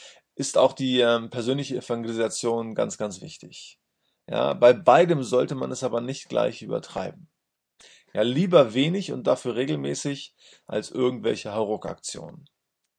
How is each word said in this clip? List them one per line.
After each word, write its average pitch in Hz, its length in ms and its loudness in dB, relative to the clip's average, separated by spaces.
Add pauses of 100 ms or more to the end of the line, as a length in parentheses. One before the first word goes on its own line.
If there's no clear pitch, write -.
(360)
ist - 220 -2
auch 131 160 6
die, 127 260 0
ähm, 117 300 4
persönliche 131 480 -4
Evangelisation 113 960 -4
ganz, 107 240 -2
ganz 104 240 -8
wichtig. - 560 -18 (500)
Ja, 127 280 0
bei 120 180 8
beidem 143 480 6
sollte 123 320 0
man 131 180 -6
es 127 120 -8
aber 117 180 -2
nicht 127 260 -10
gleich 117 360 -2
übertreiben. 107 680 -8 (880)
Ja, 107 80 0
lieber 139 500 4
wenig 165 380 0
und 127 160 -4
dafür 127 280 0
regelmäßig 139 800 -4 (320)
als - 240 -6
irgendwelche 117 640 -2
Hauruck-Aktionen. 98 960 -6 (500)